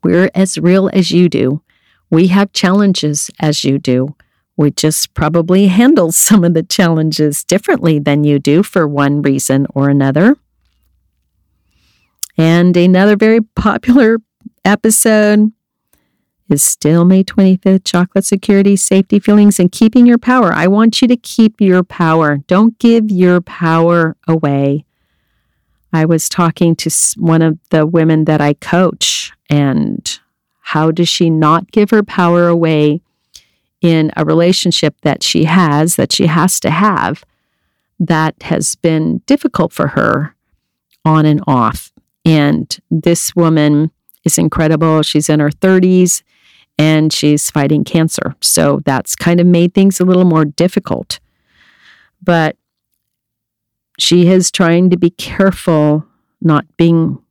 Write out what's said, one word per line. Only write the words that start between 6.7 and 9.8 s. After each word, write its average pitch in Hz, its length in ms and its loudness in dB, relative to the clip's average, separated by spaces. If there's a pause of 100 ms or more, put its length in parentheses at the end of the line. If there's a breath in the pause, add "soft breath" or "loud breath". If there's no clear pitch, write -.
differently 175 560 -2
than 147 240 -2
you 147 160 0
do 151 240 0
for 170 240 -2
one 143 340 -2
reason 135 520 -2
or 139 160 0